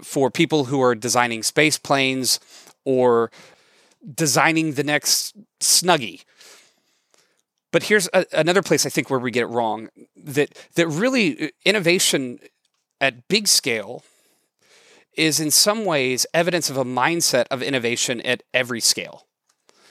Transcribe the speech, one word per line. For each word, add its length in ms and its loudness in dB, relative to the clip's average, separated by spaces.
for 280 0
people 360 0
who 160 0
are 120 4
designing 480 -2
space 360 0
planes 600 0
or 460 2
designing 600 0
the 100 -2
next 500 -2
Snuggie. 640 0
But 120 0
here's 280 2
a, 200 2
another 300 2
place 220 0
I 60 -4
think 180 -4
where 100 0
we 120 -4
get 120 0
it 40 0
wrong, 420 -4
that, 420 -4
that 140 2
really, 580 0
uh, 20 -6
innovation 720 0
at 280 -4
big 200 0
scale 560 -2
is 240 2
in 100 -2
some 340 2
ways 480 0
evidence 380 0
of 60 -6
a 80 0
mindset 640 0
of 100 -4
innovation 600 -2
at 240 -4
every 240 0
scale. 480 -4